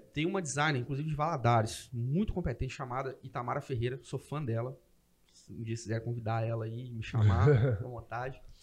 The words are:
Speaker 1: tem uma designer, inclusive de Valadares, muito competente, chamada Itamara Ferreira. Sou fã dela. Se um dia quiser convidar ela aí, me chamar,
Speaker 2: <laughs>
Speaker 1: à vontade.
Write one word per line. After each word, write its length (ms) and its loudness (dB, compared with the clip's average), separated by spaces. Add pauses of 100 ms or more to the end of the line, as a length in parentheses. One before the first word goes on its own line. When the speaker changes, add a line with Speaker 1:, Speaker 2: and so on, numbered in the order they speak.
(120)
Speaker 1:
tem 140 0
uma 160 0
designer, 380 0
inclusive 280 -4
de 60 -2
Valadares, 800 2
muito 400 0
competente, 420 -4
chamada 480 -6
Itamara 380 -4
Ferreira. 420 -2
Sou 160 -6
fã 260 -6
dela. 340 -2 (540)
Se 200 -20
um 100 -8
dia 120 -4
quiser 260 -4
convidar 460 -2
ela 180 -2
aí, 260 -8
me 120 -6
chamar, 460 6
Speaker 2:
<laughs> 320 6
Speaker 1:
à 20 -6
vontade. 600 -8 (200)